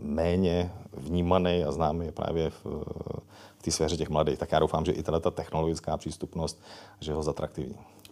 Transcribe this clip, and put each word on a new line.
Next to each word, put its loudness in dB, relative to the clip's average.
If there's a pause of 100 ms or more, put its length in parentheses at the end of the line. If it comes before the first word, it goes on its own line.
méně 2 (200)
vnímaný 2
a 0
známý 0
je -6
právě 0
v, -12 (920)
v -20
té -2
sféře 2
těch -2
mladých. 2
Tak -4
já 6
doufám, 4
že 4
i -2
tahle 0
ta 0
technologická -2
přístupnost, -6 (400)
že -4
ho 0
zatraktivní. -4 (380)